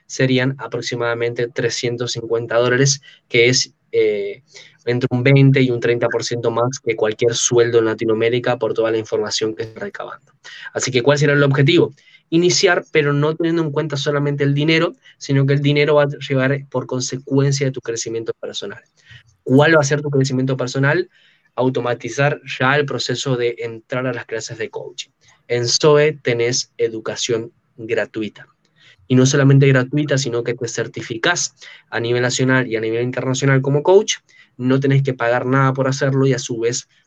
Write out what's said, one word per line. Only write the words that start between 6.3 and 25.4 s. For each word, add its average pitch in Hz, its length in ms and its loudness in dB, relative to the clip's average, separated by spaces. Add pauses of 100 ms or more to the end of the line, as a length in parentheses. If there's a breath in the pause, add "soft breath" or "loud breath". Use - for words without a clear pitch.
más 120 320 -2
que 113 120 -2
cualquier 110 380 0
sueldo 117 460 2
en 113 60 2
Latinoamérica 113 720 0
por 110 160 -2
toda 110 180 0
la 113 60 0
información 107 580 -4
que 117 80 -8
está 110 160 -14
recabando. 101 540 -14 (400 loud breath)
Así 117 180 -4
que, 123 120 2
¿cuál 143 140 4
será 143 160 2
el 143 100 4
objetivo? 143 500 2 (380 soft breath)
Iniciar, 175 600 2
pero 147 200 2
no 147 240 0
teniendo 165 260 0
en 151 100 -2
cuenta 147 260 -4
solamente 143 460 -2
el 139 100 2
dinero, 160 400 2 (240 soft breath)
sino 139 280 0
que 139 80 2
el 143 80 0
dinero 147 340 4
va 147 80 6
a 143 40 2
llegar 139 640 -2
por 127 180 -6
consecuencia 135 800 -2
de 131 60 -4
tu 123 80 -10
crecimiento 113 580 -6
personal. - 420 -12 (640 loud breath)
¿Cuál 147 320 4
va 156 60 6
a - 20 2
ser 143 180 0
tu 147 80 -6
crecimiento 131 460 0
personal? 139 540 -2 (460 soft breath)
Automatizar 131 840 -2 (200)
ya 135 180 2
el 147 80 0
proceso 127 500 -4
de 120 240 -2
entrar 117 480 -8
a 123 60 -4
las 117 120 -10
clases 113 320 -10
de 107 120 -8
coaching. - 400 -14 (400 soft breath)